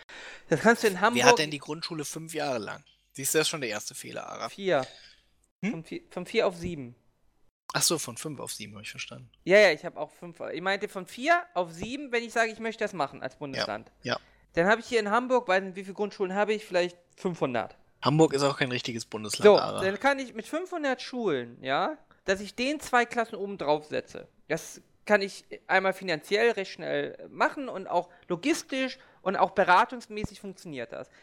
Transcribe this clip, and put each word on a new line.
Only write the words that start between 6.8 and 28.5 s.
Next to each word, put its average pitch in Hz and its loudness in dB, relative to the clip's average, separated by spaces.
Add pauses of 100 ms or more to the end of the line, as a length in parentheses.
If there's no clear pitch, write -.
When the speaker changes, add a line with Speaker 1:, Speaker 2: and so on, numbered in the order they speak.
Speaker 2:
Ach 143 -2
so, 165 2
von 117 -10
fünf 151 -8
auf 113 -8
sieben, 104 -12
hab 98 -16
ich - -12
verstanden. - -12 (140)
Speaker 1:
Ja, 190 8
ja, 190 10
ich 156 -4
hab 160 -10
auch 147 -6
fünf. - -18 (120)
Ich 160 -6
meinte 196 -2
von 185 -10
vier 339 0
auf 175 -2
sieben, 233 -10
wenn 233 -2
ich 226 -12
sage, 226 0
ich 214 -12
möchte 220 -6
das 202 -4
machen 143 -4
als - -8
Bundesland. 113 -6 (100)
Speaker 2:
Ja, 120 -4
ja. - -4 (340)
Speaker 1:
Dann 165 2
hab 220 4
ich - -14
hier 233 2
in 208 0
Hamburg, 247 2
weiß 190 4
nicht, 185 -10
wie 196 -10
viele 190 -12
Grundschulen 196 -2
habe 208 2
ich? 208 -6
Vielleicht 180 0 (180)
fünfhundert. 139 -2 (240)
Speaker 2:
Hamburg 151 6
ist 139 2
auch 139 2
kein 131 0
richtiges 120 -6
Bundesland, 107 -6
Speaker 1:
So, 202 12
Speaker 2:
Ara. 101 -2
Speaker 1:
dann 196 -2
kann 277 2
ich 262 -8
mit 214 -10
fünfhundert 302 -4
Schulen, 131 -4
ja, 160 -2 (280)
dass 190 0
ich 202 -12
den 285 -2
zwei 240 2
Klassen 226 -4
oben 196 -8
drauf 151 2
setze. - -6 (200)
Das - -6 (240)
kann 202 4
ich 196 -8 (240)
einmal 190 4
finanziell 190 0
recht 196 -4
schnell 143 -4
machen 269 -2
und 190 -8
auch 170 0 (180)
logistisch 262 -2 (220)